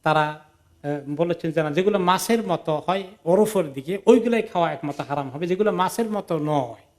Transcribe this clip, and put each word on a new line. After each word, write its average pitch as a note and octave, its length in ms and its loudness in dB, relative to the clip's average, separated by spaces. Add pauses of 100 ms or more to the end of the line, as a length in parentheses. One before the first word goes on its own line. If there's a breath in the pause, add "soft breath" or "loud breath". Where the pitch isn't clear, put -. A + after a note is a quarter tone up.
তারা, D3+ 220 4
আহ, D3 880 -8
বলেছেন E3+ 360 -2
যে D#3 120 0
না, D3+ 80 -2
যেগুলো F#3+ 280 2
মাছের F#3 480 2
মতো D#3 380 -2
হয় F#3+ 180 -2 (220)
ওরফের F#3 480 2
দিকে, C#3 200 -8 (120)
ওইগুলাই A#3 360 4
খাওয়া E3+ 300 0
একমাত্র C#3+ 320 -6
হারাম C#3 260 -4
হবে, D3+ 180 -6
যেগুলো F#3+ 240 2
মাছের F#3 400 0
মতো F#3+ 280 -2
নয় C#3+ 440 -2 (160)